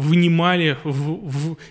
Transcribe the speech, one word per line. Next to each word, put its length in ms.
вынимали, 800
в-, 720
в-, 40